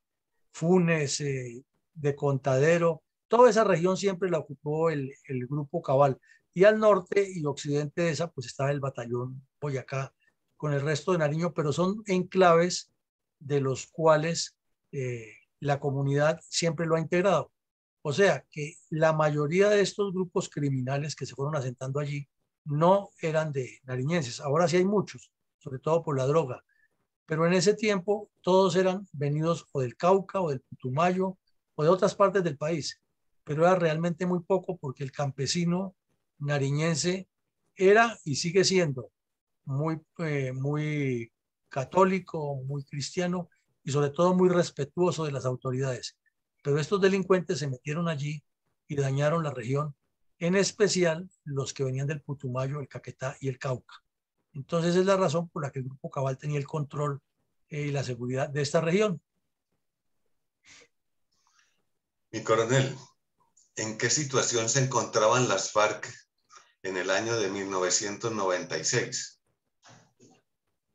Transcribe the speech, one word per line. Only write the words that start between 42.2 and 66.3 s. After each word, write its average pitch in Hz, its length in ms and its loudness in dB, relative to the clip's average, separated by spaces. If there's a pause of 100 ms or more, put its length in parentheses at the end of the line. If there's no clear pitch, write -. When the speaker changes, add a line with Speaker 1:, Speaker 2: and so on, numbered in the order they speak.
Speaker 1:
muy 139 180 -6
cristiano 175 640 -4 (320)
y 143 100 -8
sobre 143 180 2
todo 175 240 4
muy 180 160 6
respetuoso 165 720 0
de 147 80 -4
las 127 140 -6
autoridades. 127 720 -4 (440)
Pero 147 180 0
estos 185 220 -2
delincuentes 190 580 2
se 147 80 -4
metieron 151 400 -4
allí 147 360 -6 (440)
y 151 80 -6
dañaron 143 480 0
la 147 80 -4
región, 139 440 -4 (440)
en 175 160 0
especial 185 720 0 (140)
los 135 300 -6
que 139 100 -4
venían 135 240 -4
del 151 140 -6
Putumayo, 135 580 -6
el 131 80 -10
Caquetá - 540 -10
y 135 80 -4
el 127 100 -8
Cauca. - 360 -6 (580)
Entonces 170 420 0
es 185 100 4
la 190 120 4
razón 170 320 0
por 156 140 -8
la 135 80 -6
que 139 80 -8
el 127 60 -6
Grupo 131 240 -12
Cabal 135 280 -4
tenía 147 200 -4
el 139 100 -4
control, 143 540 -6 (480)
eh, 147 180 -6
y 143 40 -4
la 139 120 -2
seguridad 127 460 -4
de 143 120 -2
esta 160 200 2
región. 180 400 0 (3000)
Speaker 2:
Mi 107 120 -8
coronel, 113 520 2 (800)
¿en 110 220 -8
qué - 120 0
situación 120 600 0
se 135 160 2
encontraban 120 640 2
las 95 220 -2
farc 107 360 0 (760)